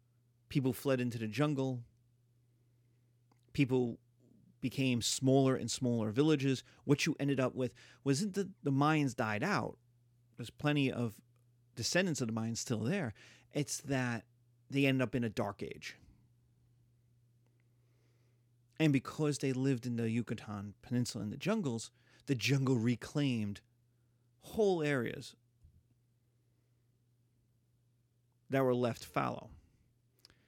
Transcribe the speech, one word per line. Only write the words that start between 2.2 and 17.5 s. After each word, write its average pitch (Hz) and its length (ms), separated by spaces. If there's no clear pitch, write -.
People 127 460
became 127 420
smaller 131 540
and 120 140
smaller 117 400
villages. 135 520
What 143 200
you 160 140
ended 139 220
up 127 140
with 123 200
wasn't 160 300
that 196 140
the 139 80
Mayans 143 460
died 107 260
out. 165 340
There's 117 140
plenty 147 420
of 113 220
descendants 170 460
of 120 80
the 110 40
Mayans 113 260
still 113 220
there. 135 320
It's - 260
that 127 460
they 139 160
end 131 160
up 117 120
in 123 100
a 113 40
dark 101 340
age. - 340